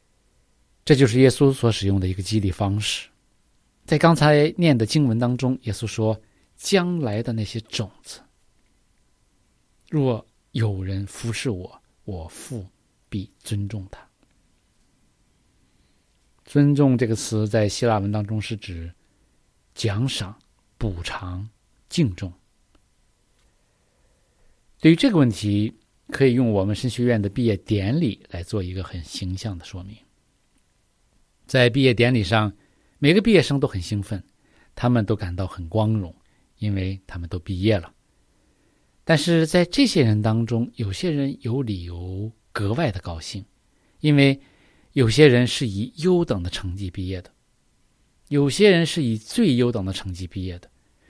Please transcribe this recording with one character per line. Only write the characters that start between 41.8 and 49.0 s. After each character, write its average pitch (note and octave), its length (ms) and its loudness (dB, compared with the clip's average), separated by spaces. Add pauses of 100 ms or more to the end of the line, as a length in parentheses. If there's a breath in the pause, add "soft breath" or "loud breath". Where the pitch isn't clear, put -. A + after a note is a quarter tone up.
由 F#2 480 -10 (200)
格 G2+ 220 -2
外 D3 180 -2
的 F#2 80 -8
高 E2+ 200 -10
兴， F#2+ 240 -12 (580)
因 D3+ 140 4
为 C#3 240 4 (540 soft breath)
有 B2 160 4
些 C3+ 180 8
人 A#2+ 200 6
是 C3 200 -4
以 G2+ 240 -6 (120)
优 F3 200 2
等 G2+ 200 -4
的 F2 80 -6
成 F2+ 240 -8
绩 F#2+ 160 -10
毕 F#2 160 -8
业 F#2 160 -8
的， - 80 -20 (960)
有 C#3+ 200 2
些 F#3+ 220 4
人 E3+ 160 6
是 D#3+ 160 -2